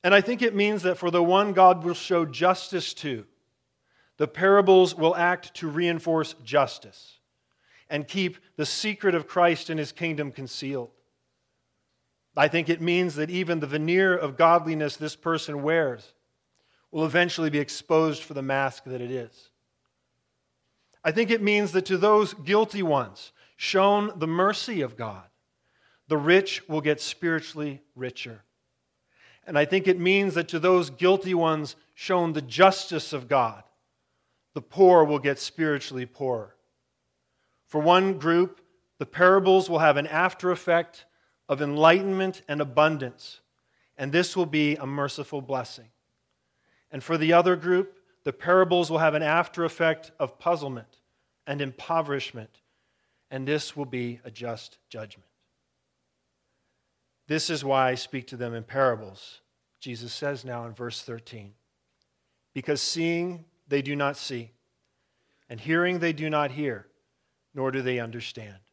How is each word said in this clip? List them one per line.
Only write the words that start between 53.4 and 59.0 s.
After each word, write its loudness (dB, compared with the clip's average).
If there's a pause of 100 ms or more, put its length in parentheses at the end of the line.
this -4
will -8
be -8
a -16
just -14 (100)
judgment. -18 (2000)
This -4
is -6
why 2
I -2
speak -10
to -16
them -8
in -10
parables, -4 (380)